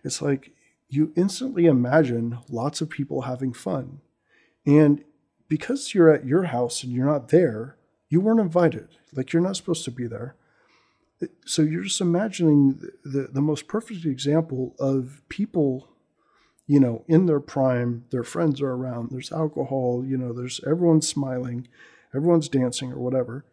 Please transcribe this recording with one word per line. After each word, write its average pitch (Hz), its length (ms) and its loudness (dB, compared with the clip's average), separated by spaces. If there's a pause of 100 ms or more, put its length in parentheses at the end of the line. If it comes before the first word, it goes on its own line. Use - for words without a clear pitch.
It's - 200 -8
like, 139 300 -2 (360)
you 151 280 -2
instantly 190 500 0
imagine 123 720 2 (100)
lots 135 320 -6
of 156 80 -6
people 139 340 -6
having 127 300 -6
fun. 135 480 -8 (680)
And 147 380 6 (440)
because 247 460 -4
you're 165 180 8
at 135 140 0
your 165 180 0
house 123 380 -4
and 127 100 -8
you're 127 140 0
not 143 220 0
there, 135 480 2 (320)
you 165 120 2
weren't 220 200 2
invited. 175 480 0 (240)
Like, 135 200 -6
you're 170 100 2
not 185 140 -2
supposed 165 280 -6
to 127 60 -8
be 120 160 -8
there. 131 300 -12 (1080)
So - 160 0
you're 160 200 -2
just 196 180 -6
imagining 170 760 2
the, - 140 -16 (120)
the, 135 280 -6
the 139 80 -2
most 147 260 -2
perfect 208 380 -8
example 139 760 -2
of 135 500 -2
people, 143 600 -2 (760)
you 143 120 4
know, 120 300 2
in 175 180 6
their 151 140 2
prime, 120 680 -2
their 123 120 -4
friends 151 380 -2
are 135 100 -2
around, 123 400 -8
there's 131 220 -12
alcohol, 135 760 -2
you 135 100 -2
know, 127 160 -6
there's, 123 320 -8
everyone's 160 440 4
smiling, 127 580 -6 (480)
everyone's 160 340 2
dancing 127 440 -2
or 135 60 -12
whatever. 127 540 -4